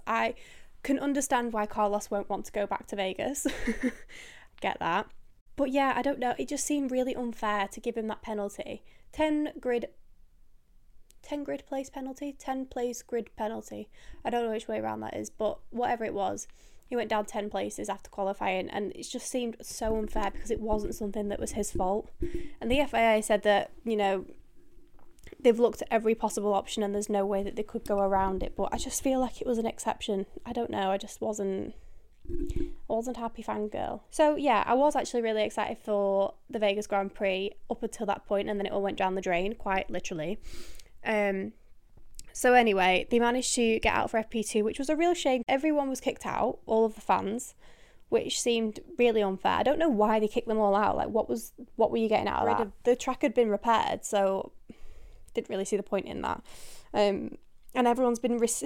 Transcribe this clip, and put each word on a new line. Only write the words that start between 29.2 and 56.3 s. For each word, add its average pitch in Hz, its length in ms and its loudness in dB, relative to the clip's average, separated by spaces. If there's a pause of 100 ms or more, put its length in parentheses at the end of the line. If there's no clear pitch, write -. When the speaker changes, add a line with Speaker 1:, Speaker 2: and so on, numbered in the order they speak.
Speaker 1:
it - 60 -6
was 240 120 0
an 226 80 0
exception. 214 600 -4 (180)
I 240 80 -8
don't 233 180 -4
know, 196 220 0
I 196 60 2
just 202 220 -12
wasn't, 208 540 -4 (560)
I - 600 -2
wasn't 233 240 -2
happy 233 260 -8
fangirl. 214 680 -4
So 302 260 6
yeah, 277 300 4
I 233 80 4
was 294 200 6
actually 240 280 0
really 220 200 2
excited 220 360 -2
for 196 560 2 (140)
the 233 120 -6
Vegas 202 260 2
Grand 196 260 0
Prix 196 400 -2 (160)
up - 140 -4
until 220 240 -4
that 202 180 0
point, 202 240 0
and 208 100 -2
then 196 80 -2
it - 60 -4
all 202 100 0
went 196 140 -2
down 190 200 0
the 190 40 -2
drain, 185 360 0
quite 190 340 -2
literally. 175 480 -4 (680)
Um, 202 480 0 (800)
so 247 220 6
anyway, 190 560 6
they 240 80 6
managed 240 380 2
to 226 240 4
get 220 140 2
out - 160 2
for 226 80 0
F 220 120 -4
P 220 140 -2
two, 214 180 0
which 226 160 -2
was 277 100 -4
a 311 80 2
real 349 180 4
shame. 262 340 2
Everyone 285 400 2
was 262 120 -4
kicked - 240 -2
out, - 420 0
all 226 180 4
of 220 100 2
the 214 60 -16
fans, 196 540 0 (560)
which - 300 0
seemed 226 380 0 (180)
really 226 260 6
unfair. 190 320 2
I - 100 4
don't 277 140 4
know 330 100 4
why 214 320 4
they 214 80 4
kicked - 200 -2
them 220 100 2
all 202 180 6
out. 202 200 4
Like, - 120 0
what 214 200 0
was, - 240 -4 (220)
what 226 160 4
were 233 80 0
you 226 100 2
getting 208 200 2
out - 140 2
of - 40 4
Speaker 2:
Rid - 120 4
Speaker 1:
that? 226 100 0
Speaker 2:
of - 40 -14 (120)
Speaker 1:
The 247 120 6
track - 260 -2
had 277 120 4
been 226 160 6
repaired, 214 540 2
so 196 480 2 (840)
didn't - 160 -4
really 196 160 -2
see 214 100 0
the 196 60 0
point - 240 -2
in - 160 -8
that. - 200 -2 (520)